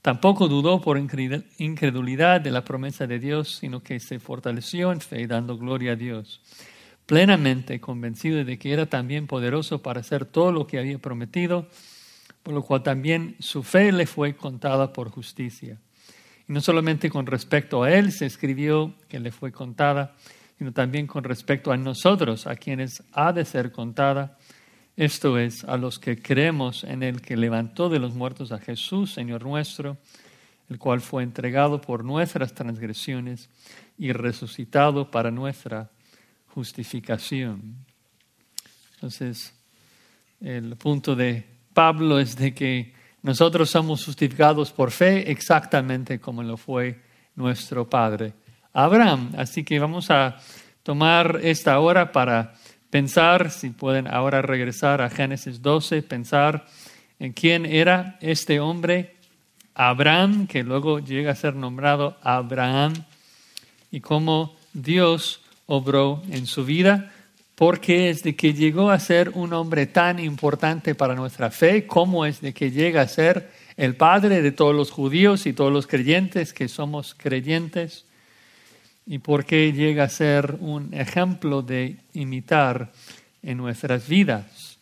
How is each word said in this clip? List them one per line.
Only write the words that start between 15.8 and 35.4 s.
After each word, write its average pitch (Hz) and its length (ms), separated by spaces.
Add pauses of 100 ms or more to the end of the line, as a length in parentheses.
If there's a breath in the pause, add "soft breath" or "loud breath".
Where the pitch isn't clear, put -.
Y 147 60
no 147 80
solamente 160 480
con 135 160
respecto 131 560
a 139 100
él 196 180
se - 140
escribió 151 680 (140)
que 131 120
le 117 120
fue 131 200
contada, 139 640 (420 soft breath)
sino 131 140
también 139 340
con 139 180
respecto 131 480
a 127 40
nosotros, 131 680
a 120 100
quienes 131 460 (100)
ha 160 220
de 170 100
ser 123 260
contada, 139 680 (580 soft breath)
esto 147 420
es, 120 260
a 131 120
los 123 220
que 120 240
creemos 139 600
en 131 180
el 123 180
que 123 160
levantó 117 540
de 160 80
los 123 160
muertos 123 380
a 107 80
Jesús, 190 520
Señor 120 300
nuestro, 143 560 (720 soft breath)
el 127 80
cual 123 240
fue 131 200
entregado 131 600
por 117 220
nuestras 143 500
transgresiones 120 960 (480 soft breath)
y 135 140
resucitado 123 960
para 117 200
nuestra 117 600 (560 soft breath)